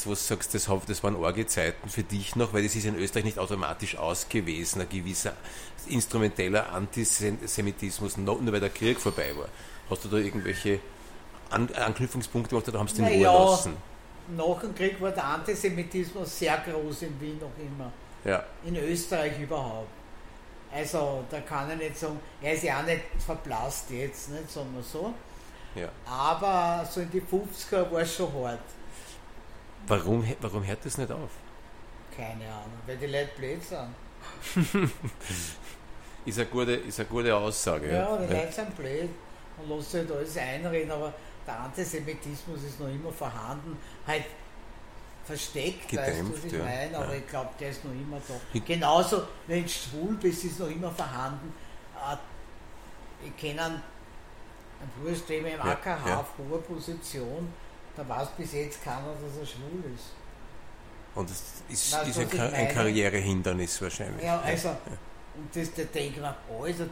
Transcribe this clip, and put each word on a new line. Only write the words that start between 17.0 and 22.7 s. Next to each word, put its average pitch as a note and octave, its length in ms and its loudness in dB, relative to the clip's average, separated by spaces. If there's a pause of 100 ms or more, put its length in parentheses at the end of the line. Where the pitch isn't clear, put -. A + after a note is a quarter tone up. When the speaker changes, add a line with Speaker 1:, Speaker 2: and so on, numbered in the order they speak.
Speaker 2:
in D3+ 180 -4
Wien D3+ 180 -4
noch D3 140 -8 (120)
immer. C#3 280 -6 (320)
Speaker 1:
Ja. F#2+ 180 4 (220)
Speaker 2:
In E3+ 100 0
Österreich D#3 640 2
überhaupt. C3 480 -2 (880)
Also C#3+ 560 2
da D#3 100 -2
kann C#3+ 300 -2
ich D#3+ 80 -2
nicht D#3 180 -2
sagen, D3+ 220 -2 (240)
er D3 100 2
ist D#3+ 120 2
ja C#3+ 160 4